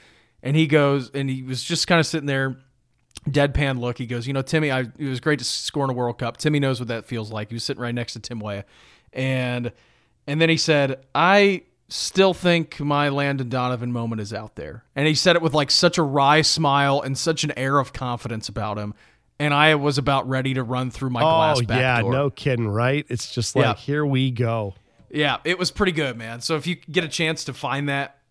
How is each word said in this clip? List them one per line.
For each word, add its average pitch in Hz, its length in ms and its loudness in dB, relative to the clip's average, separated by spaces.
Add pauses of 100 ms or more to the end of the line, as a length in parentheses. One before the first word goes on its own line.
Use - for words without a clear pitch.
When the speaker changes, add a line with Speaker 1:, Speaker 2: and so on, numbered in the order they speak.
(440)
Speaker 1:
And 139 120 0
he 160 120 4
goes, 143 460 2
and 139 160 -4
he 131 140 -4
was 127 200 -6
just - 240 -2
kinda 165 160 4
sitting 147 240 -4
there, 135 300 -2 (720)
deadpan 139 500 2
look. 120 180 -4
He 127 80 -6
goes, 120 220 -6
"You 139 60 -4
know, 135 80 0
Timmy, 151 300 0
I, 131 100 0 (160)
it 143 120 -6
was 127 100 -4
great 151 200 0
to - 60 -6
score - 400 -4
in 131 40 0
a 127 40 -2
World 120 260 -2
Cup. 117 180 -4
Timmy 151 220 2
knows 135 200 0
what 123 100 -6
that 117 160 -6
feels 110 260 -6
like." 107 180 -6
He 117 60 -8
was 117 80 -6
sitting 131 180 -6
right 120 140 -4
next 120 180 -6
to 120 60 -12
Tim 113 200 -10
Weah. 104 260 -8 (480)
And, 123 580 -2 (560)
and 147 140 -2
then 165 80 6
he 160 80 4
said, 143 480 2 (100)
"I 190 480 6 (240)
still - 460 2
think 170 460 0
my 143 300 2
Landon 139 400 -2
Donovan 123 420 -2
moment 117 300 -4
is 104 120 -8
out 107 220 -10
there." 80 280 -12 (120)
And 147 120 2
he 156 80 2
said 170 200 4
it 170 60 2
with, 151 120 0
like, 147 180 2
such 175 260 4
a 170 60 2
wry 143 380 4
smile 143 600 2
and 131 160 -4
such 160 260 -2
an 151 140 -4
air 135 220 2
of 131 140 -2
confidence 120 560 -6
about 104 280 -6
him. 104 160 -6 (460)
And 147 140 0
I 151 220 6
was 143 220 0
about 135 320 0
ready 131 240 -2
to 127 100 -2
run 127 280 -4
through 131 180 -6
my 123 120 -2
glass 160 380 4
Speaker 2:
Oh, 120 60 2
Speaker 1:
back 117 140 0
Speaker 2:
yeah, 127 220 2
Speaker 1:
door. 113 100 0
Speaker 2:
no 139 180 0
kidding, 117 400 -2
right? 123 400 0
It's - 240 -6
just - 220 -4
like, 123 100 4
Speaker 1:
Yeah. 123 100 2
Speaker 2:
"Here 147 300 -2
we 131 260 2
go." 113 440 -4 (340)
Speaker 1:
Yeah, 143 340 0
it 175 160 0
was 180 120 -2
pretty 190 200 0
good, 139 260 -2
man. 117 240 -12
So 165 140 -2
if 143 120 -4
you 175 80 -2
get 170 280 -2
a 160 60 -6
chance 160 360 -2
to 139 80 -8
find 143 360 -4
that, 139 280 -4 (140)